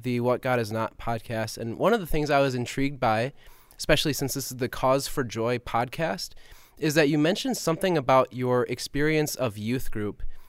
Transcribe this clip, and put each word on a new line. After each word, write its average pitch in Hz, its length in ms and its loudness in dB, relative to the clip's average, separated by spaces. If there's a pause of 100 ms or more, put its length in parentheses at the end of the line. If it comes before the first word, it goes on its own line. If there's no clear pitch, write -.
the 123 200 -2
What 120 220 2
God 127 180 2
Is 107 100 -4
Not 110 260 -4
podcast, 113 600 -6
and 113 180 -6
one 175 160 4
of 240 80 4
the 165 60 -8
things 151 240 0
I 139 100 6
was 135 140 2
intrigued 135 460 -2
by, 117 320 2 (440)
especially 147 380 2
since 135 200 -4
this - 160 -6
is 131 60 -10
the 120 140 -2
Cause 135 360 2
for - 160 -2
Joy 117 360 -2
podcast, 156 720 -4 (480)
is 151 160 0
that 151 160 6
you 151 80 4
mentioned 196 400 2
something 165 400 0
about 131 340 4
your 123 340 0
experience 151 680 0
of 107 240 -4
youth 117 320 -2
group 104 320 -4 (260)